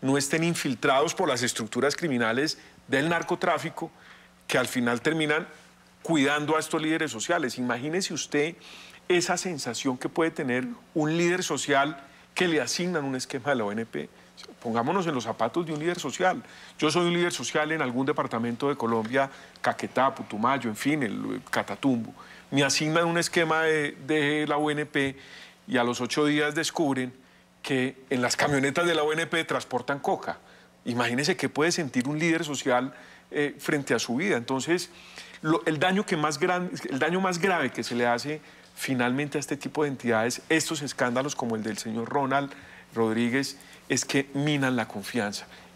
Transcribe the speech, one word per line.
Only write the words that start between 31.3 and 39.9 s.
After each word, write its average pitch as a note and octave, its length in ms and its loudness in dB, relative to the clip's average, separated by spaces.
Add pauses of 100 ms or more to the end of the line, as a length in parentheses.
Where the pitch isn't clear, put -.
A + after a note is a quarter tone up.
qué C3+ 140 -2
puede D#3 220 2
sentir B2+ 360 -2
un D3+ 120 -2
líder E3 260 2
social, C3 480 0 (380)
eh, D3 260 0
frente C#3 380 0
a A2+ 40 2
su A#2 180 -2
vida. A#2+ 200 2
Entonces, C3 540 0 (500)
lo, D#3 240 2
el D#3 140 0
daño F#3+ 260 2
que F3+ 120 0
más D3+ 200 0
gran-, F3+ 320 0 (180)
el C#3 120 -2
daño E3 200 2
más F3+ 200 0
grave E3 320 2
que A#2 100 -6
se A#2+ 140 -4
le A#2+ 100 2
hace B2+ 360 0 (340)
finalmente C3+ 600 0
a - 20 2
este C#3+ 180 -4
tipo C#3+ 240 -4
de D3 80 2
entidades, A#2+ 600 0